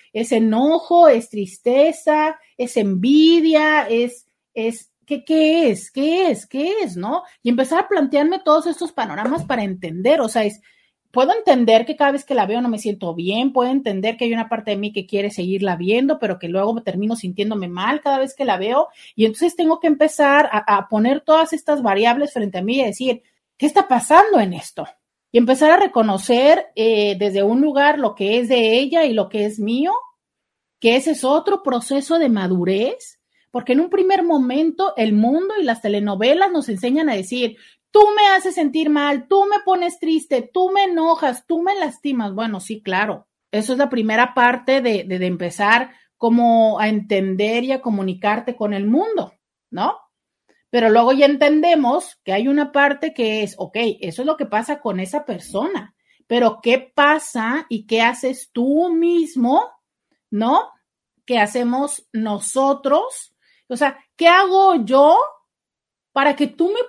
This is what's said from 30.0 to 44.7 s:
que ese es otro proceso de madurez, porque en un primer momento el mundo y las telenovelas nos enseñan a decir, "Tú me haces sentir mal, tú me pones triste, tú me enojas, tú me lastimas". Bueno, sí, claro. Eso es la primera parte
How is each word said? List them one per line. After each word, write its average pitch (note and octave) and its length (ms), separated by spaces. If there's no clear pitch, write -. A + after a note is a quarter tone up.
que A3+ 180
ese C4+ 140
es - 120
otro E4 400
proceso C4+ 560
de D4 100
madurez, F#3+ 920
porque B3 240
en C4+ 60
un E4+ 100
primer F#4 340
momento D#4 720
el A3 160
mundo D4 460
y F#4 40
las A#3 180
telenovelas G#3 720
nos D#4+ 180
enseñan B3+ 400
a A#3+ 60
decir, A3+ 420
"Tú G#4 120
me G#4 200
haces F#4 200
sentir D#4 340
mal, C#4+ 380
tú G4 180
me G4+ 180
pones F4+ 360
triste, D#4 420
tú F#4 180
me G4 120
enojas, D#4+ 640
tú E4 160
me F#4+ 120
lastimas". C4+ 580
Bueno, G#3+ 260
sí, G#3+ 220
claro. G3 460
Eso G#3+ 220
es B3 60
la C#4+ 100
primera A#3 440
parte B3+ 480